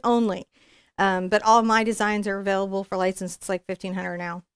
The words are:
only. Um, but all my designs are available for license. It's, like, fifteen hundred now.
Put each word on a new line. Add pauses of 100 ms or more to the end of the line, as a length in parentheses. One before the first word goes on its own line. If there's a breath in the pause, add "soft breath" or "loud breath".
only. (500 soft breath)
Um,
but
all
my
designs
are
available
for
license.
It's,
like,
fifteen
hundred
now. (120)